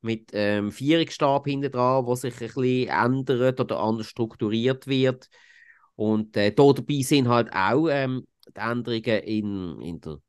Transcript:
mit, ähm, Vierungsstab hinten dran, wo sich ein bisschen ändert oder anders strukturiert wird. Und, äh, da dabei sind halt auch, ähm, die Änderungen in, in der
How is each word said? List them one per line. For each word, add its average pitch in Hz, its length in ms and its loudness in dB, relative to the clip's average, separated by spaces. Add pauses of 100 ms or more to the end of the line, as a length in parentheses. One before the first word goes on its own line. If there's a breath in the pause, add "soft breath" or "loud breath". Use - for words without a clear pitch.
mit, 113 320 -6
ähm, 104 380 0
Vierungsstab 143 760 0
hinten 139 240 -4
dran, 127 340 2
wo 123 100 0
sich 123 200 -6
ein 117 120 -10
bisschen 127 420 0
ändert 127 720 0
oder 110 200 -2
anders 110 280 -2
strukturiert 113 800 -2
wird. 131 440 0 (680 soft breath)
Und, 107 400 -2
äh, 104 160 2
da 139 220 6
dabei 143 280 -2
sind 131 280 2
halt 117 240 2
auch, 117 340 2
ähm, 135 400 -2 (200)
die - 120 -20
Änderungen 113 640 -2
in, 98 580 -6
in 80 200 -12
der 76 280 -12